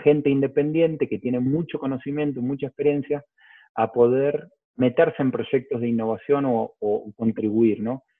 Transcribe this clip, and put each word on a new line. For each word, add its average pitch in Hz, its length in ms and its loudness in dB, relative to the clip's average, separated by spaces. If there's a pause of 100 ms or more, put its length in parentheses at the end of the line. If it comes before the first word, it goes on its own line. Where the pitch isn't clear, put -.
gente 147 280 4
independiente 147 760 0
que - 120 -4
tiene 127 200 -2
mucho 147 400 -2
conocimiento, 139 600 -4
mucha 135 260 -4
experiencia, 143 560 -2 (520)
a 113 160 0
poder 135 580 2 (260)
meterse 147 460 2
en 131 100 2
proyectos 123 500 -4
de 120 60 -2
innovación 117 580 -2
o, 113 340 -2
o 104 360 -4
contribuir, 110 680 0
¿no? 123 220 -6 (160)